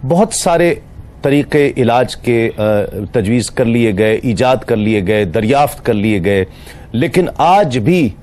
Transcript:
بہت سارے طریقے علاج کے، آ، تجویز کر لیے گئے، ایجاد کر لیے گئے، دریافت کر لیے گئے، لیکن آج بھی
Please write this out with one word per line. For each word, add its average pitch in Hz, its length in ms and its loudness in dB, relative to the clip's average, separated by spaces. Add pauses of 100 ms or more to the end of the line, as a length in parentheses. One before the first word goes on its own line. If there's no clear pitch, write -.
بہت 190 260 2
سارے 170 420 2 (460)
طریقے 143 560 2
علاج 123 380 2
کے، 117 420 0
آ، 113 40 -4 (500)
تجویز 113 400 0
کر - 140 0
لیے 117 320 2
گئے، 110 260 2
ایجاد 127 420 0
کر 120 100 0
لیے 107 320 0
گئے، 107 180 2
دریافت 113 600 0
کر 120 80 0
لیے 104 300 0
گئے، 98 220 2 (460)
لیکن 156 340 0 (120)
آج 165 400 2
بھی 127 320 2 (140)